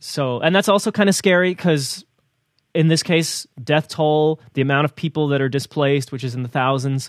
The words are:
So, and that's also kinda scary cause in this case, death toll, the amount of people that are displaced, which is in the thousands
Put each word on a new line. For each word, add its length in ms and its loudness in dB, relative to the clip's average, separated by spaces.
So, 400 -4
and 140 0
that's 140 2
also 240 2
kinda 200 2
scary 420 2
cause 500 -2
in 120 4
this 140 2
case, 440 -2
death 240 0
toll, 500 0
the 80 -6
amount 240 2
of 100 0
people 340 -4
that 120 0
are 80 0
displaced, 640 -2
which 100 -10
is 120 -6
in 80 -8
the 60 -6
thousands 600 -2